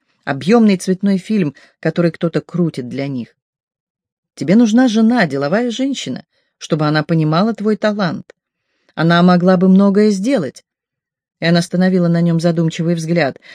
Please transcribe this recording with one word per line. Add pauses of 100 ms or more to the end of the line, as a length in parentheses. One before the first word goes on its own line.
(240)
объемный
цветной
фильм, (260)
который
кто-то
крутит
для
них. (1000)
«Тебе
нужна
жена,
деловая
женщина, (340)
чтобы
она
понимала
твой
талант. (600)
Она
могла
бы
многое
сделать». (760)
Энн
остановила
на
нем
задумчивый
взгляд. (160)